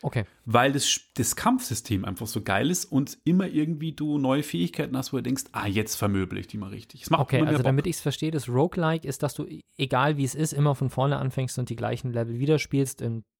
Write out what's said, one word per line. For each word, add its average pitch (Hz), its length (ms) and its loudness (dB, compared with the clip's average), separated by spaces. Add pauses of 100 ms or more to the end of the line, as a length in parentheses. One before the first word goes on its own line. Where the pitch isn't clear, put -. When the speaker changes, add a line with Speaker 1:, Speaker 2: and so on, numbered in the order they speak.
Speaker 1:
Okay. - 220 -2 (200)
Speaker 2:
weil 123 280 4
das, - 280 0 (140)
das - 200 0
Kampfsystem 117 680 0
einfach 98 220 -6
so - 140 -4
geil 104 280 0
ist 180 160 -2
und - 380 -2
immer 180 240 4
irgendwie 156 460 -2
du 147 260 0
neue 135 240 2
Fähigkeiten 160 520 -2
hast, 131 160 -4
wo 135 60 -2
du 120 60 -2
denkst, 131 300 -2
„Ah, 104 140 -4
jetzt 104 280 0
vermöbel 98 420 0
ich 101 100 -8
die 107 120 -10
mal 98 100 -8
richtig.“ - 320 -16
Es - 80 -12
macht 156 120 4
Speaker 1:
Okay, 131 160 2
Speaker 2:
immer 151 80 4
mehr - 40 0
Speaker 1:
also 143 140 2
Speaker 2:
Bock. - 20 0
Speaker 1:
damit 139 220 2
ich's 165 140 -4
verstehe, 156 280 -2
das 151 180 -4
Roguelike 160 600 2
ist, - 160 -4
dass 143 100 -2
du, - 120 -6
e-, - 160 -14 (140)
egal 139 420 2
wie 139 60 0
es 127 120 -2
ist, 156 180 -2
immer 143 220 4
von 131 160 -2
vorne 135 260 0
anfängst 131 400 -2
und 123 140 -4
die 113 40 -4
gleichen 117 380 -4
Level 117 240 -2
wieder 143 220 4
spielst, 139 420 -2
in, 117 220 -4 (160)